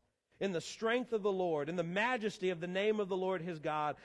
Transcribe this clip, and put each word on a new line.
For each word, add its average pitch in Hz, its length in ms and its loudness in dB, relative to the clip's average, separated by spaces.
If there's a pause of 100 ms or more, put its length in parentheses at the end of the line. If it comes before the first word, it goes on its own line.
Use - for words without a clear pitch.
(380)
in 196 140 0
the 165 80 0
strength 233 540 0
of 208 80 2
the 202 100 4
Lord, 165 380 0
in 180 60 -2
the 175 60 2
majesty 202 680 0
of 170 100 -2
the 170 60 -4
name 202 340 2
of 196 80 -2
the 190 80 0
Lord 185 240 0
his 165 180 -6
God, 151 460 0